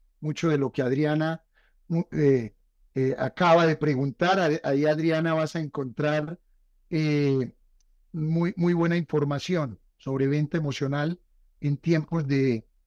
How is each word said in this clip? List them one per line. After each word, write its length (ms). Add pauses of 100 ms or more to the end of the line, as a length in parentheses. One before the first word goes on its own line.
(200)
Mucho 300
de 80
lo 120
que 120
Adriana, 600 (680)
eh, 420 (400)
eh, 240
acaba 480
de 80
preguntar. 640
A-, 300
ahí, 160
Adriana, 500
vas 220
a 40
encontrar, 800 (520)
eh, 600 (600)
muy, 440
muy 180
buena 220
información 840 (160)
sobre 300
venta 300
emocional 640 (400)
en 160
tiempos 500
de, 400 (200)